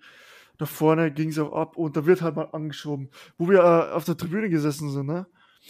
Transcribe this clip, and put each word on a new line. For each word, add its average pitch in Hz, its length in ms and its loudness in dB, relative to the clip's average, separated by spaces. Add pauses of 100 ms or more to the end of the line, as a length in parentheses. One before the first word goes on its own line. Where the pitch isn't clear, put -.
(600)
Da 151 80 -6
vorne 160 440 2
ging's 156 280 -4
auch 151 140 -4
ab 156 240 -6
und 160 200 -4
da 147 80 -2
wird 180 160 4
halt 165 140 -2
mal 156 160 -6
angeschoben. 147 580 -8 (300)
Wo 170 100 0
wir, 190 100 8
äh, 170 340 6
auf 156 120 -4
der 170 120 -2
Tribüne 190 320 -4
gesessen 147 420 -2
sind, 139 160 -6
ne? 175 180 -6 (440)